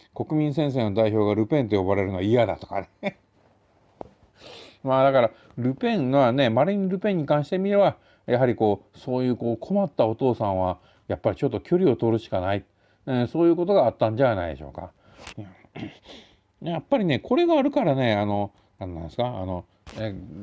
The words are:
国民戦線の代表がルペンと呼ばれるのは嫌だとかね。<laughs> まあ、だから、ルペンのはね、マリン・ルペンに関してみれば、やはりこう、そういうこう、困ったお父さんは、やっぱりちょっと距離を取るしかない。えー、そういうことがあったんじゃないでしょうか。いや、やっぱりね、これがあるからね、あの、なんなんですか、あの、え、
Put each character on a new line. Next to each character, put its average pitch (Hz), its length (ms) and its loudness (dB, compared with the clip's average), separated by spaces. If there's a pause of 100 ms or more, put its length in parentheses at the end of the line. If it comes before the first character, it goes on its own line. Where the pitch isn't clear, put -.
(140)
国 156 260 -4
民 151 140 0
戦 147 180 -2
線 113 220 -2
の - 0 -
代 110 200 2
表 107 140 2
が 104 80 2
ル 107 120 0
ペ 151 140 0
ン 110 80 -4
と 107 80 2
呼 95 60 0
ば 98 120 0
れ 98 80 0
る 92 60 -4
の 98 60 -4
は 90 60 -4
嫌 113 240 2
だ 92 120 -4
と - 100 -18
か 98 200 -8 (140)
ね。 196 160 -8 (840)
<laughs> - 840 -20
ま 135 180 2
あ、 - 20 6
だ 139 80 6
か 135 100 6
ら、 113 100 4 (260)
ル 127 160 0
ペ 233 220 -2
ン 131 160 0
の 139 80 4
は 123 120 6
ね、 131 180 2
マ 120 160 2
リ 196 100 0
ン・ 190 140 0
ル 190 100 -2
ペ 208 140 -2
ン 180 40 0
に 151 80 -2
関 147 180 2
し - 60 -12
て 190 80 -2
み 190 120 -2
れ 202 80 2
ば、 190 200 2 (280)
や 120 140 0
は 131 60 2
り 117 100 2
こ 104 280 2 (100)
う、 - 40 -20
そ 127 220 -4
う 127 40 -2
い 127 60 0
う 120 80 -2
こ 120 160 -2
う、 113 40 -6
困 202 260 -2
っ 165 60 -4
た - 160 0
お 110 100 0
父 127 200 0
さ 110 120 -2
ん 95 120 0
は、 90 200 -2 (280)
や 98 80 -4
っ - 40 -6
ぱ 107 120 0
り 90 60 -4
ち - 60 -8
ょ 143 40 2
っ - 20 -4
と 110 100 -4
距 - 180 -2
離 180 120 2
を 117 60 2
取 113 160 0
る 113 80 0
し - 100 -16
か 95 120 -4
な 95 140 -2
い。 98 100 -6 (420)
え 139 40 -4
ー、 123 160 0
そ 160 160 -2
う 170 40 6
い 170 40 6
う 165 40 2
こ 175 100 -4
と 202 80 0
が 160 120 4
あ 113 60 2
っ - 60 -6
た 113 120 2
ん 110 80 -4
じ 139 60 2
ゃ 120 120 4
な 87 120 -4
い 80 40 -6
で 71 60 -10
し 71 60 -16
ょ 71 60 -14
う - 40 -18
か。 87 180 -14 (460)
い 110 40 -12
や、 101 60 -14 (1120)
や 160 160 -6
っ - 120 -10
ぱ 277 80 2
り 214 80 0
ね、 135 140 2
こ - 160 -2
れ 349 100 2
が 339 120 4
あ 277 40 2
る 269 100 0
か 277 120 0
ら 147 120 2
ね、 123 200 2
あ 104 100 0
の、 101 260 -2 (280)
な 98 60 -10
ん 90 100 -10
な 82 60 -10
ん - 40 -10
で 80 60 -12
す - 60 -20
か、 123 100 -2
あ - 20 -6 (160)
の、 90 200 -8 (320)
え、 110 160 -6 (300)